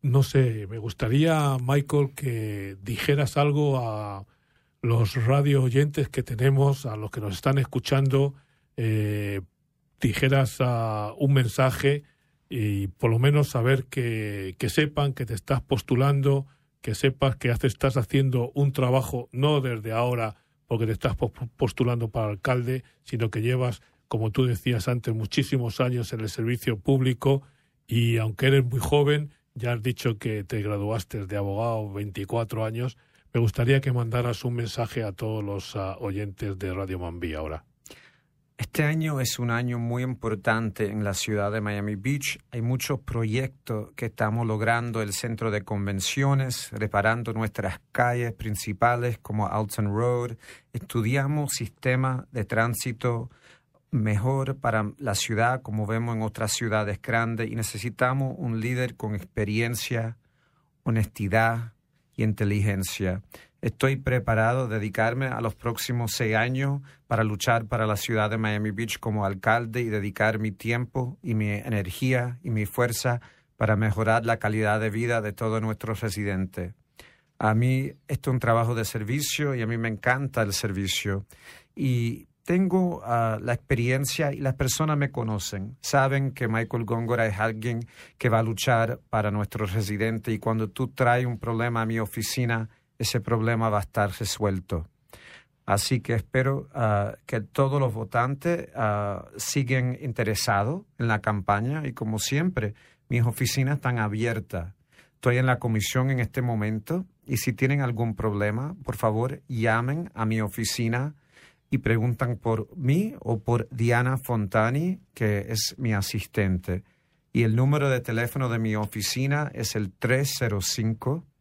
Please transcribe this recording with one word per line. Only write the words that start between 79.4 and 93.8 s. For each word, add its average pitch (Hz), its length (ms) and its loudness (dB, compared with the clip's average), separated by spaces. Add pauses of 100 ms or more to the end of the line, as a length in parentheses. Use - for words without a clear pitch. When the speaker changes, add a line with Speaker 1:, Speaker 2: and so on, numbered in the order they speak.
Speaker 2:
y 117 60 -2
a 110 40 -2
mí 117 100 -2
me 113 120 -2
encanta 123 540 0
el 101 100 0
servicio. 98 760 -2 (480)
Y 120 540 -2 (160)
tengo, 180 600 2
ah, 113 380 2
la 120 120 0
experiencia 135 760 0
y - 60 -8
las 135 160 0
personas 147 420 0
me 143 140 0
conocen. 107 720 -4
Saben 139 500 2
que 135 160 -4
Michael 113 380 0
Góngora 117 420 0
es 98 140 -2
alguien 113 480 -2 (300)
que 123 100 2
va 110 100 4
a 113 60 4
luchar 117 560 0 (100)
para 107 220 0
nuestros 104 400 -2
residentes 110 600 -2
y 107 60 -2
cuando 110 320 0
tú 131 180 -4
traes 123 380 2
un 120 120 -4
problema 117 440 -2
a 110 40 0
mi 113 120 0
oficina, 113 720 -2 (280)
ese 120 220 0
problema 113 480 2
va 104 100 2
a 98 40 0